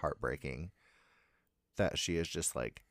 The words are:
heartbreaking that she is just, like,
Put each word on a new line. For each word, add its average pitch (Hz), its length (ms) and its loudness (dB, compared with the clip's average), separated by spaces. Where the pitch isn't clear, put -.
heartbreaking 71 680 -2
that - 200 4
she 85 200 2
is 82 100 2
just, - 280 -2
like, 60 360 -4